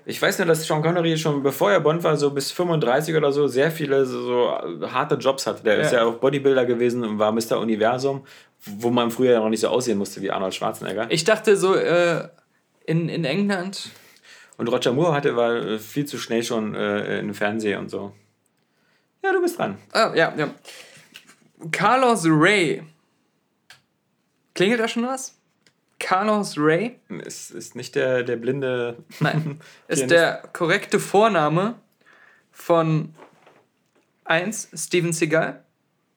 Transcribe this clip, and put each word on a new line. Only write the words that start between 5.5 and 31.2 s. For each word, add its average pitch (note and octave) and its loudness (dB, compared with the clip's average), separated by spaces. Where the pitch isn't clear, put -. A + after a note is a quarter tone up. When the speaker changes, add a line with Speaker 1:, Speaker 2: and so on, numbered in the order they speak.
Speaker 1:
Der G#2+ 4
Speaker 2:
Ja. - 2
Speaker 1:
ist - 0
ja A#2+ 4
auch A#2 2
Bodybuilder C3+ 2
gewesen A#2+ 0
und G#2+ -4
war G#2+ 2
Mister A2+ 0
Universum, B2 0
wo G#2+ -4
man A#2+ 2
früher B2+ 4
ja A2+ 4
noch A2 2
nicht A2 0
so A2+ 2
aussehen A#2 0
musste - -6
wie B2+ -4
Arnold F#2+ -4
Schwarzenegger. G#2 -6
Speaker 2:
Ich D#3+ 0
dachte G#3+ 4
so, F#3 2
äh, E3+ 0
in, D#3+ -2
in C#3+ -4
England. G3 -4
Speaker 1:
Und A#2 -4
Roger B2 0
Moore D#3 2
hatte, C#3+ 0
war, A#2 2
äh, A2 -4
viel D3 -6
zu C3 -10
schnell A2+ -2
schon, A2 -4
äh, G2+ -2
im G2+ -6
Fernsehen G#2 -2
und G2 -10
so. G2+ -10
Ja, F#4+ 0
du F#4 2
bist - -2
dran. G2+ -4
Speaker 2:
Ah, G#3+ 2
ja, D#3+ 2
ja. C#3+ -4
Carlos A3+ 2
Ray. E3 4
Klingelt A3 2
da A3+ -2
schon A#3 -4
was? C4 -8
Carlos G3+ 0
Ray? E3+ 0
Speaker 1:
Ist, - -14
ist - -14
nicht B2 -10
der, B2+ 0
der A#2+ -4
blinde B2 -4
Speaker 2:
Nein. D#3 -2
Speaker 1:
<laughs> - -20
Speaker 2:
Ist - -2
Speaker 1:
Pianist. - 2
Speaker 2:
der E3 4
korrekte F#3+ 0
Vorname F#3 2